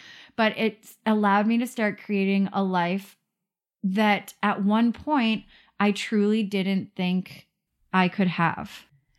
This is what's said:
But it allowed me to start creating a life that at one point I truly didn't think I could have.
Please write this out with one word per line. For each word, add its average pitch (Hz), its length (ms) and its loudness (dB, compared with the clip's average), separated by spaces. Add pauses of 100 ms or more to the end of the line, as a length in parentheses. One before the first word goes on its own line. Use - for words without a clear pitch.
(360)
But 220 220 0
it 220 280 -4 (200)
allowed 208 400 2
me 233 120 2
to 240 80 -2
start 214 360 -4
creating 196 500 0
a 196 100 -2
life 185 540 -2 (680)
that 208 600 0
at 202 200 0
one 220 300 2
point 233 520 -2 (360)
I 208 120 2
truly 208 500 0
didn't 196 520 -2
think 180 520 -4 (440)
I 185 180 2
could 190 200 0
have. - 560 -4 (340)